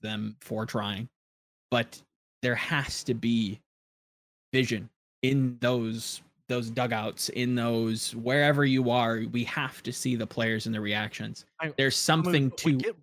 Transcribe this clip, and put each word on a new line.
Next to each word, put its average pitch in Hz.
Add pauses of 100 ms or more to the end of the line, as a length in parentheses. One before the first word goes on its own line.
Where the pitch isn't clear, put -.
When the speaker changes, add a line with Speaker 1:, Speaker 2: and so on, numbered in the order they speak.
Speaker 1:
them 107
for 110
trying. 104 (640)
But 117 (420)
there 123
has -
to 123
be 113 (920)
vision 117 (340)
in 131
those, 117 (260)
those 120
dugouts, 113
in 123
those, 113
wherever 143
you 131
are, 113 (100)
we 120
have -
to 113
see 127
the 117
players 113
and 113
the 107
reactions. 107 (160)
Speaker 2:
I, 160
Speaker 1:
There's 135
Speaker 2:
I 160
mean, 160
Speaker 1:
something 147 (120)
Speaker 2:
we 160
Speaker 1:
to 131
Speaker 2:
get, 208